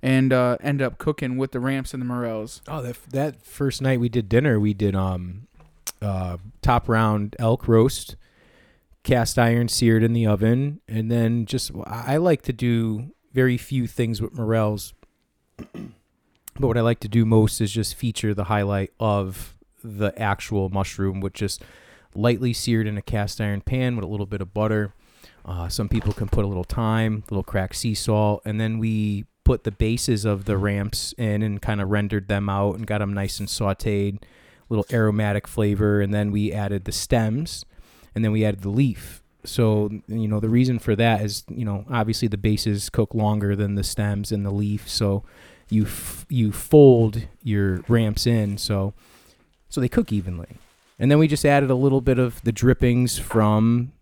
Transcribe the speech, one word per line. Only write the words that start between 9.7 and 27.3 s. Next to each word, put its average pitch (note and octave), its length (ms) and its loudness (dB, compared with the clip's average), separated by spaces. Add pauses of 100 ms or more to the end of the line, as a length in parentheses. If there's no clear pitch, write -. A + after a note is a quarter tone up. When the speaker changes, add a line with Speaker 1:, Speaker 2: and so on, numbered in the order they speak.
Speaker 2:
in A2+ 80 4
the A#2 160 2
oven, A#2+ 600 2
and A2 220 -4
then A#2 360 0
just, - 260 -6 (160)
I, A#2+ 280 -4
I - 20 2
like E3+ 240 2
to - 120 -6
do A#2 600 -2 (200)
very B2+ 240 4
few B2 300 -4
things A2+ 340 -4
with A2+ 120 -8
morels, G#2+ 600 -2 (340)
<clears throat> - 300 -20
but - 1120 -10
what A2+ 100 2
I A#2 40 2
like A#2 200 2
to A2+ 60 -10
do A2+ 180 4
most A2 360 4
is G#2 100 -2
just G#2+ 240 -4
feature A2 380 -4
the G2 120 -4
highlight G2+ 540 0
of G2+ 560 -2 (280)
the G#2 360 -4
actual G2+ 500 -2
mushroom, G2 520 -4
which F#2+ 140 -6
just - 260 -6 (520)
lightly A#2+ 400 0
seared A2+ 340 0
in G#2 100 -4
a G2+ 40 -6
cast G#2 380 -6
iron G2+ 220 -4
pan B2+ 340 -2
with G#2+ 80 -6
a E2+ 40 -8
little G2+ 180 -6
bit G2 160 -8
of F#2 120 -10
butter. G#2+ 400 0 (520)
Uh, F2 240 -6
some A2 180 -4
people G#2+ 260 0
can G#2+ 140 -6
put G#2 160 0
a G2+ 40 -2
little F#2 160 -4
thyme, A2 640 -2
a - 60 -10